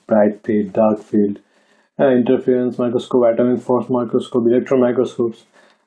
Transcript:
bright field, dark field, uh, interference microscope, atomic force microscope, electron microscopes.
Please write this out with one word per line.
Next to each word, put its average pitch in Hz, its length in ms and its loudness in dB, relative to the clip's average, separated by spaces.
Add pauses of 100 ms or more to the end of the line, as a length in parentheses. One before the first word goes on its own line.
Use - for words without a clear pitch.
bright 107 360 0
field, 104 300 -2
dark 107 300 0
field, 104 380 -2 (600)
uh, 139 80 4
interference 123 680 0
microscope, 123 520 0
atomic 123 300 0
force 120 300 -2
microscope, 120 560 -2
electron 123 340 2
microscopes. 120 640 -2 (420)